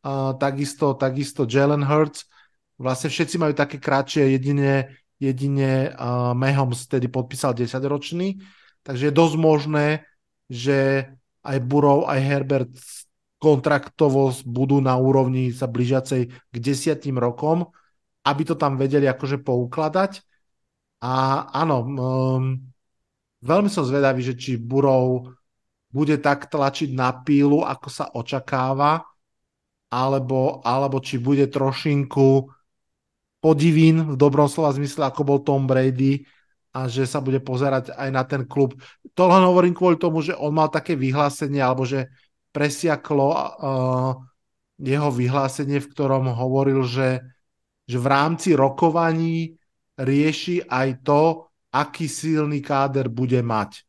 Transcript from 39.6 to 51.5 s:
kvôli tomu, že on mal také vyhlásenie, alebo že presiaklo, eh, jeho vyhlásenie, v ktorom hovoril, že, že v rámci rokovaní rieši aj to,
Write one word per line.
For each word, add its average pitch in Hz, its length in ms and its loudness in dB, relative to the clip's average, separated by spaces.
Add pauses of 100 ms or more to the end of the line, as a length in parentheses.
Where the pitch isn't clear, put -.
kvôli 180 240 4
tomu, 165 240 0
že 160 160 -4
on 147 160 -4
mal 156 160 2
také 160 240 -2
vyhlásenie, 143 640 -2
alebo 131 300 0
že 131 240 -4 (420)
presiaklo, 147 800 0
eh, 131 800 -2 (640)
jeho 143 320 0
vyhlásenie, 135 720 -2
v 143 80 -16
ktorom 135 400 -2
hovoril, 131 560 0
že, 127 400 -2 (640)
že 123 80 -4
v 123 120 -2
rámci 156 440 2
rokovaní 165 1040 0 (400)
rieši 147 720 0
aj 127 320 -2
to, 156 480 2 (240)